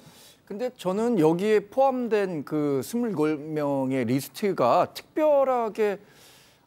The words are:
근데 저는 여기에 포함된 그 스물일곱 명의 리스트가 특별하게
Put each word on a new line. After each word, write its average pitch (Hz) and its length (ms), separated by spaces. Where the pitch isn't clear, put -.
근데 226 300
저는 214 420
여기에 196 500
포함된 220 760
그 147 400
스물일곱 156 560
명의 139 640
리스트가 139 880
특별하게 247 1040